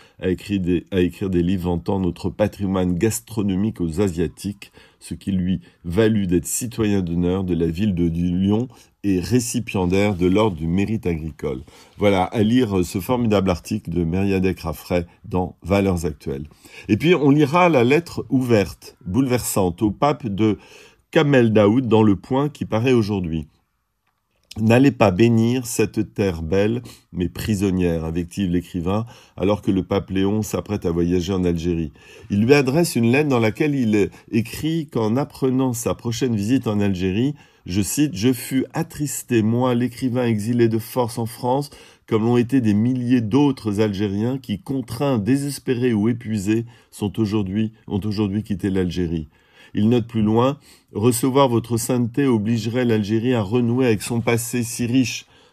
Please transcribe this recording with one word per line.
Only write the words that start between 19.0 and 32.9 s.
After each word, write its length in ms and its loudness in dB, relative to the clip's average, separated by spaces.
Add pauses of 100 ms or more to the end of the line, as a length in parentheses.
bouleversante, 800 0
au 80 2
pape 380 -2
de 300 0 (520)
Kamel 420 6
Daoud 360 4
dans 160 6
Le 100 6
Point 340 0
qui 160 -10
paraît 280 0
aujourd'hui. « 560 0 (1120)
N'allez 320 6
pas 180 4
bénir 560 2
cette 480 -2
terre 260 -2
belle, 400 0 (320)
mais 160 -4
prisonnière », 800 -2
invective 440 -4
l'écrivain, 540 -4 (320)
alors 260 0
que 100 -2
le 100 0
pape 280 -4
Léon 320 0
s'apprête 440 -6
à 60 0
voyager 400 0
en 100 -2
Algérie. 480 -2 (400)
Il 100 0
lui 140 4
adresse 400 2